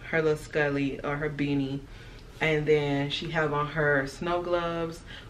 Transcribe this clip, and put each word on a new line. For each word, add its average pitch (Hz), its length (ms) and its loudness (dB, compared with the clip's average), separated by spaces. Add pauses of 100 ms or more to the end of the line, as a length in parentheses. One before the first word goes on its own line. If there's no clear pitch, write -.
(120)
her 160 100 4
little 156 160 4
scully 143 680 0
or 143 120 -2
her 151 160 -2
beanie. 143 480 0 (640)
And 156 220 2
then 143 440 4
she 160 220 -4
have 156 220 2
on 147 140 2
her 147 380 2
snow 175 360 -2
gloves 170 580 -2 (300)